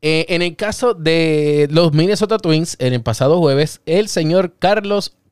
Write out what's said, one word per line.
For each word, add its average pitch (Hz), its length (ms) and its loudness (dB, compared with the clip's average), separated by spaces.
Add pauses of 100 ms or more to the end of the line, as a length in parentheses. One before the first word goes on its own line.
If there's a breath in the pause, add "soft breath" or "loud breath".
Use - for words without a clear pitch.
Eh, 156 280 -2
en 170 140 -2
el 175 140 -4
caso 226 380 -2
de 156 760 0
los 160 220 2
Minnesota 202 460 2
Twins, 160 400 -2
en 127 140 -2
el 123 100 -2
pasado 131 360 2
jueves, 147 480 0
el 196 220 0
señor 175 500 0
Carlos 202 580 -2 (160)